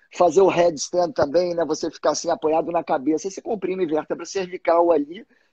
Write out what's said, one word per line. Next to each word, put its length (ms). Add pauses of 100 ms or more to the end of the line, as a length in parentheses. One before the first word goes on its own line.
(160)
fazer 240
o 80
headstand 640
também, 420
né? 120
Você 240
ficar 220
assim 180
apoiado 420
na 100
cabeça, 460
você 140
comprime 420
vértebra 400
cervical 640
ali. 360 (260)